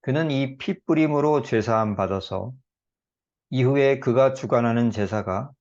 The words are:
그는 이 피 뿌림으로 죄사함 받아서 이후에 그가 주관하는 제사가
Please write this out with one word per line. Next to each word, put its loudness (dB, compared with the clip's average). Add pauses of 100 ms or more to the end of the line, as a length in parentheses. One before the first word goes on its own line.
그는 -2
이 -2
피 -6
뿌림으로 2
죄사함 0
받아서 -4 (960)
이후에 2
그가 2
주관하는 0
제사가 -4 (100)